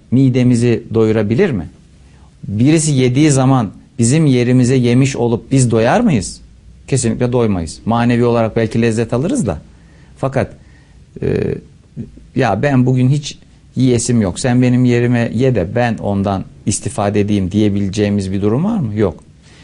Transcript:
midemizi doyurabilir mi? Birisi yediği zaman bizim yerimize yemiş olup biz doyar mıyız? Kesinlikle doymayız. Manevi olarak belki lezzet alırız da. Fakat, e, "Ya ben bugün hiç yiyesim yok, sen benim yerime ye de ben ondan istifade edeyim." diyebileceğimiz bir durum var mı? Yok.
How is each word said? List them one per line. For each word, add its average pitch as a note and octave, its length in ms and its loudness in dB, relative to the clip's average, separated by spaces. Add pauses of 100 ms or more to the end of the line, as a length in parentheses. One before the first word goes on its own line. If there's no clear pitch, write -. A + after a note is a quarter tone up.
(120)
midemizi B2 720 2 (100)
doyurabilir A2+ 580 2
mi? E2+ 180 -6 (760)
Birisi D3 440 2
yediği C3 400 2
zaman C3 400 2 (280)
bizim C3+ 260 2
yerimize B2+ 500 2
yemiş B2+ 400 2
olup A#2 360 -2
biz B2+ 200 2
doyar A#2 280 2
mıyız? D#3 420 -2 (460)
Kesinlikle B2 440 -2
doymayız. G2+ 540 -2
Manevi A#2 400 2
olarak A#2 300 0
belki A2+ 260 0
lezzet A#2 320 -2
alırız E3+ 340 -2
da. D#2+ 100 -4 (600)
Fakat, C3+ 340 -4 (720)
e, - 340 -2 (800)
"Ya A2+ 280 0
ben C3 220 2
bugün B2+ 240 2
hiç D3 280 -4 (380)
yiyesim A#2+ 460 2
yok, F2+ 180 -2
sen B2+ 220 0
benim B2 240 2
yerime A#2+ 500 2
ye B2+ 200 0
de G#2 200 -2
ben A#2 220 0
ondan G2 460 -2 (220)
istifade G#2 540 -2
edeyim." G2 320 -2
diyebileceğimiz G2+ 800 -2
bir G2 100 -4
durum A2 220 0
var A3 160 -2
mı? G#2+ 160 -6
Yok. G#2 280 -2 (400)